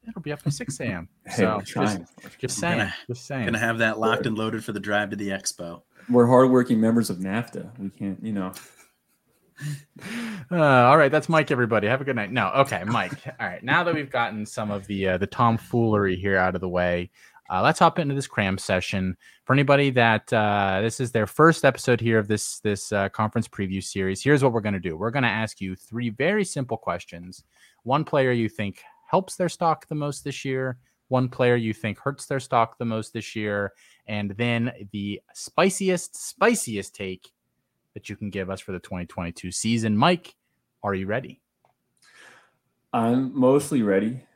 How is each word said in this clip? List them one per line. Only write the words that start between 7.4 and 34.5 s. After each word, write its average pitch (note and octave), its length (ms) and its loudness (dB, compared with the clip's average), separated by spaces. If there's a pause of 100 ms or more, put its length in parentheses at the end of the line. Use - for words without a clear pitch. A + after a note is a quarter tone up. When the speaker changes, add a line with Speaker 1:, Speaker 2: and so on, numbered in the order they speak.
Speaker 2:
We G2 100 -8
can't, G2 320 -8
you A2 100 -6
know. F#2+ 200 -6 (2000)
Speaker 1:
Uh, F3+ 60 -4
all C#3 420 8
right, C#3+ 120 6
that's D3+ 180 2
Mike, D#3+ 220 2
everybody. A2+ 360 2
Have B2+ 140 2
a C#3+ 40 -6
good C3 120 -2
night. G2+ 140 -4
No, A2 180 0
okay, A#2 360 2
Mike. G2+ 420 -4
Speaker 4:
<laughs> - 140 -12
Speaker 1:
All A2+ 60 -4
right, F2+ 160 -8
now D3 220 2
that E3+ 100 0
we've C#3+ 160 -6
gotten A2 340 -2
some G#2+ 260 -6
of G2+ 160 -6
the, F#2+ 220 -2
uh, F#2 100 2
the G2 80 -2
tomfoolery A2 920 2
here F#2+ 200 0
out F#2 180 2
of F2+ 60 -4
the F#2+ 80 -6
way, F2+ 420 0 (400)
uh, F#2 120 -2
let's D3 160 2
hop E3 200 4
into C#3+ 160 -2
this C3+ 120 -6
cram F#2+ 320 -2
session. F#2 580 -2 (280)
For - 80 0
anybody C#3 380 4
that, A2+ 420 4
uh, G2+ 500 2
this A2+ 180 -2
is B2 100 -4
their G#2+ 160 0
first D#3+ 380 4
episode B2+ 360 2
here A#2 180 2
of G2+ 100 0
this, - 320 -4
this, G#2 320 -4
uh, G2 160 2
conference A2 400 -2
preview F#2+ 340 -6
series, F#2+ 400 -4
here's C#3 200 4
what C3 100 4
we're A2+ 80 -2
gonna G2+ 180 -2
do. E2+ 180 -6
We're G#2 140 -4
gonna B2+ 180 0
ask A2 320 -4
you F#2 140 -6
three A#2 360 -8
very F3+ 340 0
simple B2+ 320 -6
questions. F2 680 -10 (400)
One C#3+ 200 0
player C3 280 2
you A#2 160 2
think G2+ 340 -8 (260)
helps F#3+ 280 -2
their F3 120 -2
stock D#3+ 400 -2
the D#3+ 60 -8
most D3 300 -6
this C#3 200 -10
year, C3 340 -4 (300)
one B2+ 200 2
player B2 280 4
you A2+ 160 0
think G#2+ 260 -4
hurts - 280 -6
their C3+ 140 -2
stock A#2 380 0
the B2 60 -6
most A2 280 -4
this - 240 -8
year, G2+ 360 -2 (340)
and G#2 260 -4
then A#2 400 -2 (200)